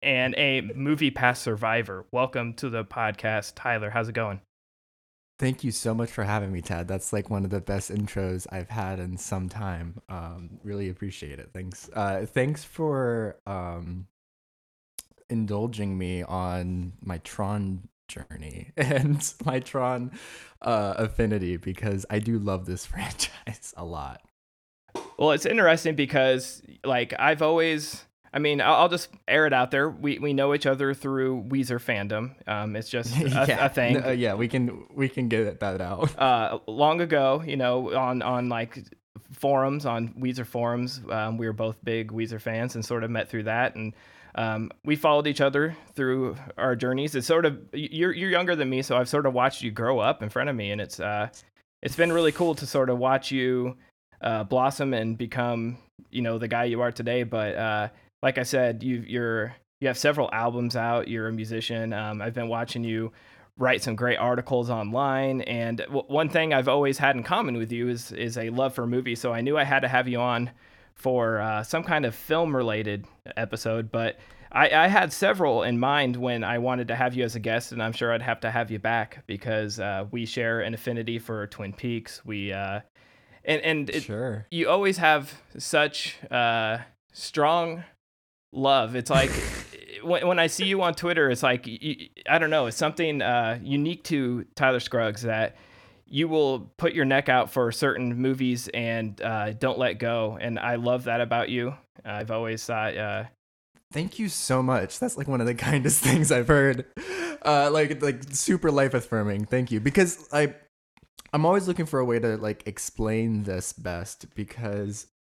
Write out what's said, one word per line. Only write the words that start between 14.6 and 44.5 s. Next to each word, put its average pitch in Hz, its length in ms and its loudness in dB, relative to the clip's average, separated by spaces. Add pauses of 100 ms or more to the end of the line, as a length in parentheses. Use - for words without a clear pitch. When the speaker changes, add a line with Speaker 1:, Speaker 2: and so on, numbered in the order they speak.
Speaker 2:
indulging 107 720 -2
me 90 240 -4
on 90 720 -4 (100)
my 90 140 -6
Tron 98 680 -4 (200)
journey - 640 -14
<laughs> - 40 -12
and 143 560 2 (120)
my 131 160 0
Tron, 127 500 -2 (520)
uh, 104 360 2
affinity, 104 580 0
because 95 540 -4
I 107 80 0
do 113 200 0
love 95 280 -2
this 90 200 -6
<laughs> - 0 -
franchise - 880 -8
a - 80 -12
lot. 143 380 -10 (960)
Speaker 1:
Well, 156 140 6
it's 143 160 2
interesting 165 480 6
because, 131 680 2 (240)
like, 123 320 0
I've 151 260 2
always, 160 640 0 (280)
I 143 80 -2
mean, 147 200 2
I'll, 139 140 6
I'll 170 140 8
just 175 220 -2 (180)
air 156 180 6
it 143 60 4
out 127 180 2
there. 143 180 2
We, 139 300 -4
we 143 140 -2
know 139 220 2
each 143 120 0
other 135 280 2
through 131 540 -2
Weezer 127 300 0
fandom. 110 560 -2 (140)
Um, 104 260 -4
it's 110 140 -6
just 120 280 -4
Speaker 2:
<laughs> 151 40 2
Speaker 1:
a, 151 80 2
Speaker 2:
Yeah. 139 380 4
Speaker 1:
a - 20 4
thing. 131 320 2
Speaker 2:
No, 127 100 0
yeah, 120 240 0
we 117 140 0
can, 123 440 -2
we 135 160 0
can 127 200 -2
get 110 320 0
that 95 200 -2
out. 95 340 -2
<laughs> - 40 -12
Speaker 1:
Uh, 120 480 2
long 147 340 2
ago, 147 460 2
you 143 100 -4
know, 123 380 0
on, 127 280 0
on, 123 260 0
like, 117 340 -6 (500)
forums, 139 540 2
on 117 280 -2
Weezer 127 300 -4
forums, 120 560 -4 (100)
um, 110 280 -2
we 117 80 -2
were 110 60 -2
both 110 320 -4
big 113 260 -2
Weezer 110 300 -4
fans 117 340 -4
and 113 100 -4
sort 117 200 -2
of 113 60 -4
met 113 180 -2
through 110 160 -4
that. 117 320 0
And, 110 180 -6 (420)
um, 110 340 -2 (140)